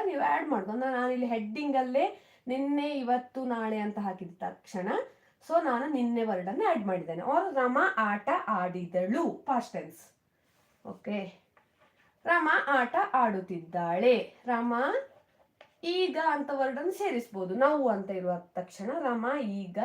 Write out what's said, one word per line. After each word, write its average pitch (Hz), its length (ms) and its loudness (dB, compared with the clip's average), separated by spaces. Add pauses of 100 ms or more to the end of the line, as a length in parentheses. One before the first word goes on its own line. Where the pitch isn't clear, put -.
ನೀವು 320 160 0
ಆ್ಯಡ್ 285 260 2
ಮಾಡ್ಬೋದು. 208 240 -2
ಅಂದ್ರೆ 254 200 -2
ನಾನು 247 200 0
ಇಲ್ಲಿ 247 140 0
ಹೆಡ್ಡಿಂಗ್ 233 500 -2
ಅಲ್ಲೇ 262 460 2 (260)
ನಿನ್ನೆ, 285 420 0
ಇವತ್ತು, 254 560 -2
ನಾಳೆ 220 340 -2
ಅಂತ 208 200 -4
ಹಾಕಿದ 185 300 -6 (100)
ತಕ್ಷಣ 185 480 -6 (600)
so 330 180 4
ನಾನು 254 220 0
ನಿನ್ನೆ 240 360 0
ವರ್ಡ್ 190 260 -2
ಅನ್ನು 359 180 0
ಆ್ಯಡ್ 254 180 2
ಮಾಡಿದ್ದೇನೆ. 175 380 -2
or 330 320 2
ರಮಾ 269 420 2
ಆಟ 208 320 0 (180)
ಆಡಿದಳು, 185 840 0
ಪಾಸ್ಟ್ - 440 -4
ಟೆನ್ಸ್. - 400 -12 (760)
ಓಕೆ, 196 540 -8 (840)
ರಮಾ 330 420 4
ಆಟ 254 280 2 (180)
ಆಡುತ್ತಿದ್ದಾಳೆ. 185 1200 2 (100)
ರಮಾ 240 480 0 (920)
ಈಗ 349 340 0 (120)
ಅಂತ 294 240 -2
ವರ್ಡ್ 269 260 0
ಅನ್ನು 339 120 -2
ಸೇರಿಸ್ಬೋದು. 233 640 -2
ನಾವು 269 340 4
ಅಂತ 196 200 -2
ಇರುವ 180 300 -2
ತಕ್ಷಣ 202 600 -8
ರಮಾ 247 400 -2
ಈಗ 196 460 -6